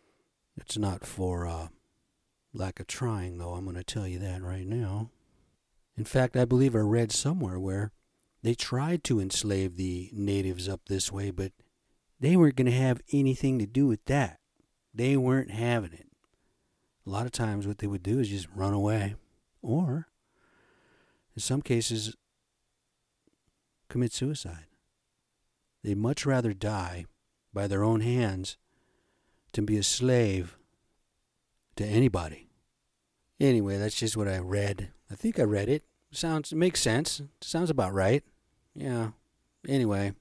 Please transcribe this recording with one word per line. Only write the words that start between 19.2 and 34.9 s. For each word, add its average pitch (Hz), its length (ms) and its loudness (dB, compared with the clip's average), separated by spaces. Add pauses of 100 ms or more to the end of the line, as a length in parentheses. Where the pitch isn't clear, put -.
or 147 460 0 (1300)
in 107 60 -10
some 131 200 -2
cases, 113 540 -2 (1700)
commit 123 240 0
suicide. 90 540 -6 (1160)
They'd 101 160 0
much 117 260 -2
rather 127 280 2
die 92 540 -6 (460)
by 101 140 -2
their 98 160 0
own 110 180 4
hands 110 580 0 (960)
than 107 100 2
be 107 120 2
a 104 60 2
slave 107 760 2 (1160)
to 101 100 -4
anybody. 104 640 0 (920)
Anyway, 107 360 2
that's 104 220 -2
just 110 180 -2
what 104 120 0
I 95 100 -2
read. 98 540 -2 (180)